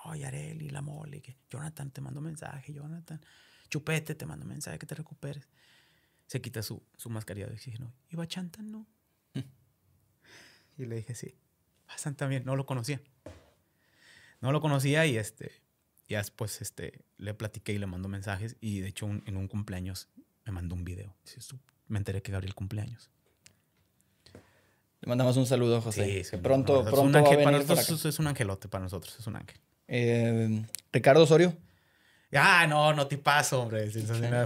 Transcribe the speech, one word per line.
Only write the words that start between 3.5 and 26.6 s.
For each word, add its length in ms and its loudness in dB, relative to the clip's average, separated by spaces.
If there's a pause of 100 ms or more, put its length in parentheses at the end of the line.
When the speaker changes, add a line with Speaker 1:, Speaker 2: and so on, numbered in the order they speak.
Speaker 1:
Chupete 440 -4
te 140 -12
mandó 180 -12
mensaje, 320 -10
que 80 -14
te 80 -14
recuperes." 560 -12 (800)
Se 140 -6
quita 200 -8
su, 220 -10 (120)
su 140 -14
mascarilla 380 -10
de 80 -10
oxígeno. 360 -14 (200)
"¿Y 60 -10
Bachanta 440 -10
no?" 240 -14 (480)
<laughs> 1400 -18
Y 80 -10
le 120 -8
dije, 180 -10
"Sí, 180 -14 (540)
Bachanta 380 -10
también." 200 -4
No 100 -2
lo 120 -4
conocía. 340 -4 (1400)
No 100 0
lo 100 2
conocía 460 2
y, 100 0
este, 340 -8 (560)
ya 120 -2
después, 420 -8
este, 400 -12 (160)
le 160 -8
platiqué 400 -8
y 60 -4
le 80 -6
mandó 220 -8
mensajes. 520 -6
Y, 200 -4
de 80 -6
hecho, 180 -8
un, 180 -6
en 120 -6
un 100 -6
cumpleaños 600 -8 (360)
me 60 -8
mandó 240 -6
un 80 -6
video. 320 -12 (100)
Dice, 160 -20
"Su-, 180 -16 (280)
me 100 -4
enteré 240 -4
que 100 -10
Gabriel 220 -6
cumpleaños." 560 -8 (1900)
Speaker 2:
Le 80 -10
mandamos 280 4
un 100 4
saludo, 340 4
José. 240 -2
Speaker 1:
Sí, 200 -2
sí, 60 -14
Speaker 2:
Que 60 -4
Speaker 1:
no, 60 -4
Speaker 2:
pronto, 300 4